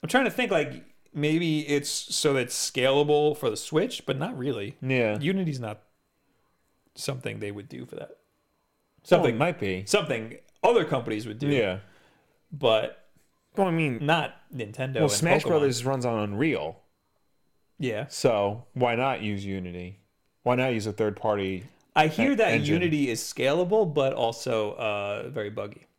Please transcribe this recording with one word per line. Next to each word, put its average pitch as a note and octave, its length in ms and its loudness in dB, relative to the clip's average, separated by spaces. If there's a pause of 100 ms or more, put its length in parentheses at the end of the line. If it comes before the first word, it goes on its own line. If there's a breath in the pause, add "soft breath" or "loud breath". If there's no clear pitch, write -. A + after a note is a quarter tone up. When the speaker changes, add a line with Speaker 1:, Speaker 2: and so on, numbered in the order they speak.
Speaker 1:
I'm E3 60 -6
trying C4 160 4
to G#3+ 60 2
think, A#3+ 200 -2
like, D3 340 0 (360)
maybe D#3 480 2
it's C#3+ 220 0
so - 440 0
that C3 80 2
it's - 280 -4
scalable D3 640 4
for B2 140 0
the G#2+ 60 -4
Switch, - 500 -2
but C3+ 120 -2
not F3+ 200 -6
really. A#2+ 420 -6
Speaker 2:
Yeah. A#2+ 380 2
Speaker 1:
Unity's E3 420 -2
not A2 220 -10 (1120)
something B2 460 -8
they G#2 120 -6
would G2+ 160 -12
do B2 180 -12
for - 100 -14
that. - 140 -12
Speaker 2:
Well, - 40 -20 (880)
it - 60 -20
Speaker 1:
Something D#3 300 4
Speaker 2:
might E3+ 200 0
be. G2 280 -4
Speaker 1:
something A#2+ 500 -2 (260)
other A3 220 6
companies A2+ 420 -2
would G#2+ 120 -10
do. C#3+ 100 -2
Speaker 2:
Yeah. G#2+ 300 2 (760 soft breath)
Speaker 1:
But A#2 540 0 (500)
Speaker 2:
Well, G3 120 2
I - 20 0
mean, D#3 340 0
Speaker 1:
not D3+ 300 0 (200)
Nintendo C3 420 -6
Speaker 2:
well, A#2 80 4
Speaker 1:
and C#3 80 4
Speaker 2:
Smash E3+ 320 2
Speaker 1:
Pokemon. - 40 -2
Speaker 2:
Brothers C#3 360 2
runs C3 220 0
on A#2 120 0
Unreal. G#2 640 -2 (1000)
Speaker 1:
Yeah. A#2+ 300 -4
Speaker 2:
So G#2+ 680 2
why B2 220 2
not B2+ 260 0
use G2+ 220 -4
Unity? F2+ 560 -8 (420)
Why B2 140 2
not B2+ 160 2
use A2 140 -2
a G#2+ 60 -4
third G#2+ 240 0
party G2 480 -2 (300)
Speaker 1:
I D#3 140 6
hear A#3+ 240 2
Speaker 2:
e-, - 40 4
Speaker 1:
that G#3+ 160 4
Speaker 2:
engine? D3 220 2
Speaker 1:
Unity D#3 360 2
is A2+ 100 -2
scalable, F3 720 0
but C#3 220 2
also, A2+ 580 -2
uh, G#2 560 -4
very A2 220 -6
buggy. G#2 360 -10 (120)